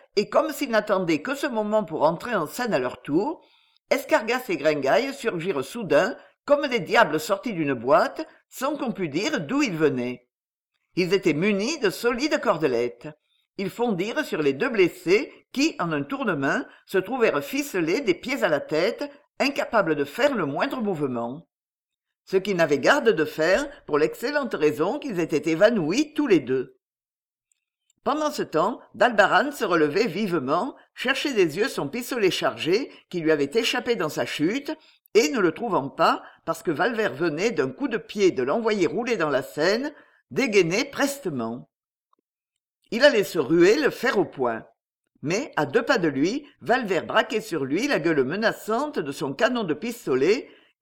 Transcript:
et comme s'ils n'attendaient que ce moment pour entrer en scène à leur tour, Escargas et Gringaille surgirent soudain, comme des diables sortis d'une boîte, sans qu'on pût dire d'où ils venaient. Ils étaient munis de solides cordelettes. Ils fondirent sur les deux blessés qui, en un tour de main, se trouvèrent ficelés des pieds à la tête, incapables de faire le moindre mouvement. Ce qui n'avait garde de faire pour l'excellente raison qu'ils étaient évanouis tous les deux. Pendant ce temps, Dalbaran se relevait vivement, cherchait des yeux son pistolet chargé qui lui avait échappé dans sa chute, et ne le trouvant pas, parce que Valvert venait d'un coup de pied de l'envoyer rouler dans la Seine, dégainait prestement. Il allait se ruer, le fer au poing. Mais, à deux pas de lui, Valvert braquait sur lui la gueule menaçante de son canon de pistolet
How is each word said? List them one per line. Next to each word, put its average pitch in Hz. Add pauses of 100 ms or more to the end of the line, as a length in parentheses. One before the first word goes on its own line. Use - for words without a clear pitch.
(160)
et 208
comme 294
s'ils 269
n'attendaient 190
que 277
ce 311
moment 214
pour 147
entrer 170
en 165
scène 226
à 147
leur 127
tour, - (440)
Escargas 254
et 180
Gringaille 190
surgirent 175
soudain, 185 (280)
comme 294
des 240
diables 170
sortis 202
d'une 151
boîte, 170 (220)
sans 277
qu'on 269
pût 180
dire 214
d'où 226
ils 202
venaient. 127 (680)
Ils 180
étaient 180
munis 208
de 214
solides 254
cordelettes. 151 (500)
Ils 190
fondirent 233
sur 170
les 139
deux 220
blessés 196 (200)
qui, 294
en 170
un 143
tour 190
de 208
main, 156 (200)
se 196
trouvèrent 185
ficelés 196
des -
pieds 254
à 196
la 147
tête, 220 (340)
incapables 220
de 143
faire 254
le 180
moindre 233
mouvement. 143 (800)
Ce -
qui 190
n'avait 151
garde 226
de 165
faire 185 (180)
pour 151
l'excellente 240
raison 165
qu'ils 254
étaient 160
évanouis 208
tous 294
les 185
deux. 127 (1300)
Pendant 214
ce 196
temps, 170 (140)
Dalbaran 202
se 269
relevait 170
vivement, 175 (180)
cherchait 269
des 180
yeux 233
son 165
pistolet 226
chargé 147 (180)
qui 175
lui 156
avait 143
échappé 233
dans 170
sa 135
chute, 262 (380)
et 262
ne 262
le 170
trouvant 160
pas, 196 (220)
parce -
que 180
Valvert 190
venait 165
d'un 139
coup 247
de 226
pied 196
de -
l'envoyer 208
rouler 233
dans 160
la 131
Seine, 214 (380)
dégainait 202
prestement. 156 (1200)
Il 233
allait 233
se -
ruer, 170
le 285
fer 240
au 165
poing. 117 (560)
Mais, 196
à 151
deux 143
pas 269
de 170
lui, 165 (140)
Valvert 185
braquait 220
sur 147
lui 175
la 220
gueule 156
menaçante 220
de 143
son 139
canon 240
de 160
pistolet 180 (340)